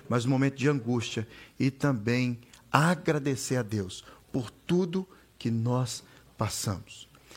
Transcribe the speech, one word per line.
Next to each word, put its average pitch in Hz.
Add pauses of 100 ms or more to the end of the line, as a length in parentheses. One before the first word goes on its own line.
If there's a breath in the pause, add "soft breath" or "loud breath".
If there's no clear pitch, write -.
mas 117
no 127
momento 135
de 131
angústia 117 (320 loud breath)
e 131
também 123 (320 loud breath)
agradecer 147
a 123
Deus 101 (260 loud breath)
por 120
tudo 180 (300 loud breath)
que 117
nós 120 (340 loud breath)
passamos. - (300 loud breath)